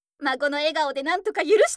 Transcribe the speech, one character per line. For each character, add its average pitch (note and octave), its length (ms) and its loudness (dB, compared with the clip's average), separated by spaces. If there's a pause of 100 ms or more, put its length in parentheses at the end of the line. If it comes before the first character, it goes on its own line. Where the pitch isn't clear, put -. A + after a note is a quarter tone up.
(200)
孫 C#4 300 -2
の C#4+ 80 -4
笑 D4+ 160 0
顔 D4 200 -2
で C4+ 100 -6
な E4+ 140 0
ん F#4+ 60 -8
と G#4+ 100 -4
か F4 80 -2
許 D4 60 -2
し E4 40 2
て G#4+ 60 8 (200)